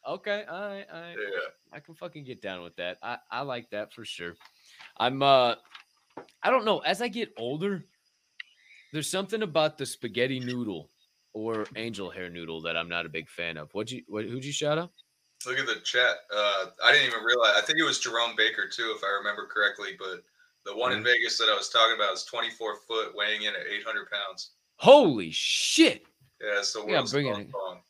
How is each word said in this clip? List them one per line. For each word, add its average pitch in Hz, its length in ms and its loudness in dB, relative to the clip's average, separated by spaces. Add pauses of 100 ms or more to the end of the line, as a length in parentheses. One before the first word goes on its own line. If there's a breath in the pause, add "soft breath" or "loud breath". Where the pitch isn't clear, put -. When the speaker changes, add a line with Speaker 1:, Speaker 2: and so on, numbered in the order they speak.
Speaker 1:
Okay, 202 400 -4
all 175 220 -10
right, 196 240 -12
all 165 80 -14
right. 170 180 -16
Speaker 2:
Yeah. - 560 -8
Speaker 1:
I 143 40 -14
can 160 160 -20
fucking 160 300 -14
get 123 140 -12
down 95 220 -6
with 85 140 -14
that. 90 260 -6
I, 113 160 -6 (140)
I 120 100 -4
like 127 300 -8
that 104 200 -6
for 113 140 -16
sure. 87 300 -10 (640 loud breath)
I'm, 131 260 2
uh, 127 320 8 (880)
I 202 80 4
don't 247 120 4
know. 208 160 4
As 180 220 0
I 247 60 -2
get 226 320 -6
older, 160 440 -4 (1080 soft breath)
there's 147 160 -4
something 196 320 -2
about 156 380 0
the 139 80 -4
spaghetti 123 520 -2
noodle 120 500 -6 (440)
or 110 320 -4 (100)
angel 101 360 -8
hair 90 180 -10
noodle 82 320 -8
that 82 160 -2
I'm 85 100 -2
not 85 200 -4
a - 20 -10
big 80 200 -8
fan 82 280 -8
of. 76 140 -14
What'd 110 200 -6
you, 127 160 -12
what, 107 180 -6
who'd 127 200 -8
you 143 60 -8
shout 147 260 -2
out? 170 140 -6 (560)
Speaker 2:
Look 131 100 -2
at 139 80 -2
the - 180 -2
chat. - 340 2 (140)
Uh, 101 340 2 (200)
I 120 60 8
didn't 139 160 6
even 113 160 -2
realize. 117 340 6
I - 40 6
think 156 180 2
it 165 40 6
was 139 160 4
Jerome 117 380 0
Baker, 110 340 2
too, 113 240 -4
if - 80 -8
I 98 140 0
remember 104 300 -4
correctly. 101 500 -2
But 92 240 -10 (460 soft breath)
the 101 100 -8
one 123 140 0
in 117 80 0
Speaker 1:
Mm-hmm. 110 80 -4
Speaker 2:
Vegas 120 320 2
that 110 100 4
I 104 60 4
was - 140 -4
talking 113 260 4
about 101 180 0
is - 120 -6
twenty-four 113 500 -6 (120)
foot, 110 280 -4
weighing 104 260 0
in 104 140 -4
at - 100 -6 (100)
eight 104 80 -6
hundred 110 280 -6
pounds. 101 400 -6 (240)
Speaker 1:
Holy 151 560 8
shit. - 720 2 (360)
Speaker 2:
Yeah, 101 200 0
it's - 140 -4
the 113 80 -6
Speaker 1:
Yeah, 107 40 -8
I'm 107 60 -2
Speaker 2:
world's 131 200 2
Speaker 1:
bringing 135 220 0
Speaker 2:
tallest 104 160 -8
Speaker 1:
it. - 40 -18
Speaker 2:
bong. 95 260 -10 (100)